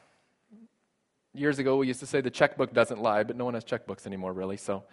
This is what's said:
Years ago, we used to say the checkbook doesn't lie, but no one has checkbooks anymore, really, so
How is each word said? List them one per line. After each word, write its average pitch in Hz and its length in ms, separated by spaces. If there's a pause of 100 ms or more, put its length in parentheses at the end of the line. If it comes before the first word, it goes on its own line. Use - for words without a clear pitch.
(1300)
Years 143 240
ago, 135 200
we 135 100
used 123 100
to 139 80
say 139 140
the 127 100
checkbook 139 420
doesn't 117 300
lie, 107 220
but 127 100
no 123 100
one 123 100
has 110 100
checkbooks - 420
anymore, 95 260
really, 95 240
so 98 360